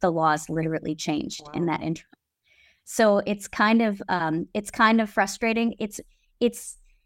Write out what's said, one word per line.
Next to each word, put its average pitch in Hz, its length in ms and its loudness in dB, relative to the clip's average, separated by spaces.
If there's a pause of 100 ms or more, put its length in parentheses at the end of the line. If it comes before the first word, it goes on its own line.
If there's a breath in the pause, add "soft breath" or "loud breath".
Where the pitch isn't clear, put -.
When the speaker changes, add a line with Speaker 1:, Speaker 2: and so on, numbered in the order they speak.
Speaker 1:
the 180 120 2
laws 156 360 0
literally 160 460 -2
changed - 480 -6 (120)
in 160 120 0
Speaker 2:
Wow. 160 60 2
Speaker 1:
that - 100 -4
interim. - 280 -4 (760 soft breath)
So 208 420 4
it's 208 220 -4
kind 226 320 4
of, 208 300 -2
um, 165 420 -2
it's 208 180 -6
kind 226 300 4
of 214 80 0
frustrating. 226 720 -2
It's, 196 220 -8 (380)
it's, - 380 -2 (300)